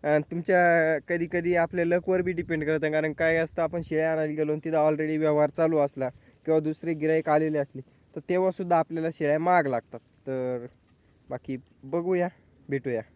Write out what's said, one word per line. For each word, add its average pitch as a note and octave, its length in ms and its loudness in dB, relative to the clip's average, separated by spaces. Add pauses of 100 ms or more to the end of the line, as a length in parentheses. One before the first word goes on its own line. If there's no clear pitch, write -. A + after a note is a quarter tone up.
अ, D3+ 140 4 (120)
तुमच्या E3+ 680 4 (100)
कधीकधी F3 460 -2
आपल्या E3+ 320 0
लकवर F3+ 360 0
बी F3+ 100 -2
डिपेंड D#3+ 320 -4
करतं, D#3 260 -2
कारण D#3 220 0
काय E3 240 0
असतं, E3 260 -2
आपण E3 200 -2
शेळ्या D#3+ 300 -2
आणायला D#3 200 -2
गेलो D3+ 200 -2
आणि D3+ 120 -4
तिथं D#3 260 2
already D#3 280 -2
व्यवहार D3+ 320 2
चालू E3 280 0
असला C3+ 300 -2 (360)
किंवा D#3+ 160 2
दुसरे D#3 340 -4
गिराईक D#3 340 0
आलेले D#3 300 2
असले, C#3 220 -6 (360)
तर D#3 120 -8
तेव्हासुद्धा F3+ 500 0
आपल्याला D#3+ 320 -2
शेळ्या D3+ 280 0
महाग E3+ 280 4
लागतात. A#2+ 320 -4
तर B2+ 680 -8 (640)
बाकी B2+ 260 -8 (260)
बघूया, F3 460 -2 (400)
भेटूया. B2+ 340 -2 (140)